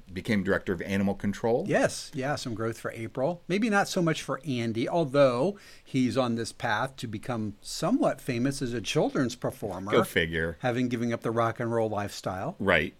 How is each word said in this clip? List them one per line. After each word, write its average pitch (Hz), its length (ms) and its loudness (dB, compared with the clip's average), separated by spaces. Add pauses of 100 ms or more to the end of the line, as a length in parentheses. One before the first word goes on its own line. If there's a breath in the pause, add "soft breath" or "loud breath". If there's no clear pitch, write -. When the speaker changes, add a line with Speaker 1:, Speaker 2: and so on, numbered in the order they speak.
(120)
Speaker 1:
became 95 300 0
director 92 320 0
of 85 100 -4
animal 98 300 0
control. 113 540 0
Speaker 2:
Yes, - 480 0
yeah, 139 200 -2
some 120 200 -6
growth 113 240 -4
for - 120 -6
April. 127 560 -4
Maybe 202 220 0
not 202 200 2
so 190 120 0
much 160 220 0
for 135 240 -4
Andy, 117 420 0
although 143 720 4 (240 loud breath)
he's 127 340 2
on 123 180 2
this 113 180 -4
path 120 420 -2
to 123 120 -8
become 107 540 -6
somewhat 190 600 0
famous 131 400 0
as 123 120 -2
a 120 80 -2
children's 156 540 0
performer. 98 560 -6
Speaker 1:
Go 135 140 6
figure. 82 560 0
Speaker 2:
Having 123 280 0
given 120 240 -2
up 117 80 -6
the 120 100 -2
rock 113 280 0
and 117 120 -2
roll 113 180 2
lifestyle. 101 680 -4
Speaker 1:
Right, 87 420 4